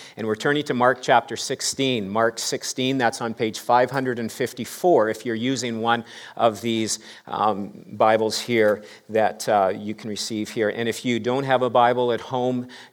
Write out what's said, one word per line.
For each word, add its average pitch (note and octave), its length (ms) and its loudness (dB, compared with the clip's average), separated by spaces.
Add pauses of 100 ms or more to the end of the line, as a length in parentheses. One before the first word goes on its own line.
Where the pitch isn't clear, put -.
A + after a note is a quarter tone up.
(160)
And A2+ 100 -6
we're G#2+ 80 0
turning D3 300 0
to C#3 80 -2
Mark B2 300 4
chapter A#2 340 2
sixteen. B2+ 720 -4
Mark A2+ 300 0
sixteen, C3 580 -4
that's A#2 240 0
on A#2 140 -4
page A2 240 -4
five B2 320 2
hundred B2+ 280 -2
and A2+ 140 -6
fifty-four B2 800 0
if - 160 -8
you're A#2 80 -2
using A#2 480 -4
one A#2 200 2 (320)
of A2 280 2
these, A2+ 360 -2 (280)
um, G2+ 680 -2
Bibles A2 480 2
here G#2+ 420 2 (280)
that, G#2+ 400 0
uh, G2 260 4
you G#2+ 180 -8
can A#2 140 -12
receive G#2+ 400 -6
here. G#2+ 220 0
And A#2 180 -4
if - 160 -6
you A#2+ 160 0
don't B2+ 240 -2
have C3 160 2
a B2+ 80 0
Bible B2 420 4
at A2+ 120 -2
home, B2+ 320 -2 (380)